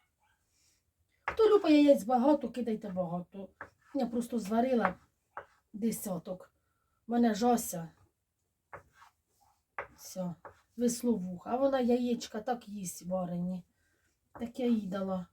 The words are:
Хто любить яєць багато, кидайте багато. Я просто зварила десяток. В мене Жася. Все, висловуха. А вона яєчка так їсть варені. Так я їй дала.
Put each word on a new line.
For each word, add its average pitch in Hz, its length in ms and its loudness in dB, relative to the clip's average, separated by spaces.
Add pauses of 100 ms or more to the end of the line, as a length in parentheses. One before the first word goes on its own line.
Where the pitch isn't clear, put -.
(1300)
Хто 440 140 6
любить 392 240 6
яєць 294 320 8
багато, 254 460 2
кидайте 220 380 -6
багато. 180 600 -6 (460)
Я 269 120 0
просто 240 320 -4
зварила 220 560 2 (800)
десяток. 190 800 -6 (540)
В - 40 -12
мене 233 240 2
Жася. 208 540 0 (2000)
Все, 180 380 -10 (420)
висловуха. 220 760 -2
А 233 60 0
вона 269 240 2
яєчка 240 600 0
так 233 280 -6
їсть 190 380 -12
варені. 180 560 -4 (720)
Так - 280 -10
я 247 60 0
їй 214 200 2
дала. 190 460 -4